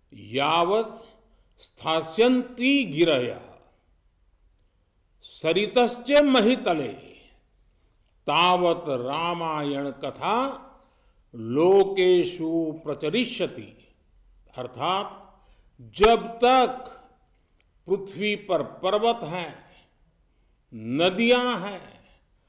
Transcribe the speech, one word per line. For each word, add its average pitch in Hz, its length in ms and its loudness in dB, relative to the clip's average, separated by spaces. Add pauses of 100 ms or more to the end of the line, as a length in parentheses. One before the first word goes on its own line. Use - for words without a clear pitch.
(140)
"यावत् 160 760 -2 (720)
स्थास्यन्ति 247 1200 0
गिरयः 143 560 0 (1800)
सरितश्च 233 1000 0
महितले, 214 680 2 (1400)
तावत् 170 600 2
रामायण 147 1000 -4
कथा 214 800 -6 (680)
लोकेषु 165 1500 2
प्रचरिष्यति।" 151 1080 -6 (640)
अर्थात 156 680 -6 (520)
जब 190 460 4
तक - 720 2 (920)
पृथ्वी 196 480 -4
पर 180 260 -2
पर्वत 208 600 -2
हैं, 165 500 -12 (1000)
नदियां 190 880 0
हैं, 196 420 -14 (440)